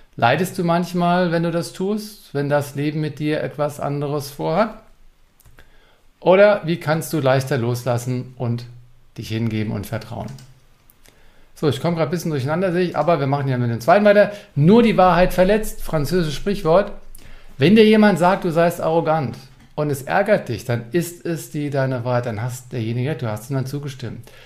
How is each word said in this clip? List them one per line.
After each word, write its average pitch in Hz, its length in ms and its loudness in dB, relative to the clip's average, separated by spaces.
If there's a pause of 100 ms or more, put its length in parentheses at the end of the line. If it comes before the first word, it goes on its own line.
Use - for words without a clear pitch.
(140)
Leidest 147 440 0
du 190 40 -2
manchmal, 175 720 0
wenn 165 100 0
du 170 80 0
das 170 220 -4
tust, 208 640 -8
wenn 143 160 -2
das 143 240 0
Leben 147 260 -4
mit 151 180 -6
dir 151 240 -2
etwas 147 380 -6
anderes 143 500 -4
vorhat? 165 440 -2 (1500)
Oder 202 460 6
wie 170 100 -2
kannst 151 380 -4
du 156 60 0
leichter 135 360 2
loslassen 123 800 -4
und 120 300 -4 (500)
dich 110 140 -14
hingeben 110 420 -2
und 104 140 -6
vertrauen? 110 420 -8 (1300)
So, - 160 -4
ich 123 100 -4
komme 170 160 -2
grad 160 120 -2
ein - 20 -8
bisschen 170 200 -4
durcheinander, 156 420 -2
sehe 180 160 0
ich, - 60 -8
aber 156 260 0
wir 139 60 0
machen 139 220 -2
ja 127 80 0
mit 120 140 -2
dem 117 100 -4
zweiten 196 240 4
weiter. 202 280 6 (220)
Nur 190 280 6
die 196 160 4
Wahrheit 180 340 4
verletzt, 208 480 2
französisches 156 540 -2
Sprichwort. 190 580 0 (680)
Wenn 214 180 6
dir 220 80 8
jemand 214 340 6
sagt, 185 260 2
du 185 60 0
seist 170 300 2
arrogant 156 560 0 (380)
und 151 160 -2
es 139 100 -4
ärgert 196 480 0
dich, 120 160 -8
dann 120 280 -4
ist 170 340 -4
es 165 240 -8
die 147 180 -6
deine 131 380 -2
Wahrheit, 123 180 0
dann 107 160 -6
hast 123 320 -10
derjenige, 123 420 -4
du 123 140 -6
hast 107 220 -8
ihm 139 60 -4
dann 131 100 -4
zugestimmt. 139 600 -10 (200)